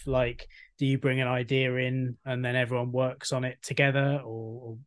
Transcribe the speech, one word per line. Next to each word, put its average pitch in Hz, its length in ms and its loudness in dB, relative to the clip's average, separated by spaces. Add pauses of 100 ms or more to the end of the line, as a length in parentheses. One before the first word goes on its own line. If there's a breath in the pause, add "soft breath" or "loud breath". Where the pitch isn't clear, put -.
like, 127 440 0 (300 soft breath)
do 143 60 0
you 135 140 4
bring 131 220 2
an 127 80 2
idea 127 480 2
in 127 400 0 (100)
and 127 180 -2
then 123 120 0
everyone 123 340 0
works 127 420 -2
on 127 120 0
it 127 180 -8
together, 139 640 2
or, 113 360 -10
or 117 260 -12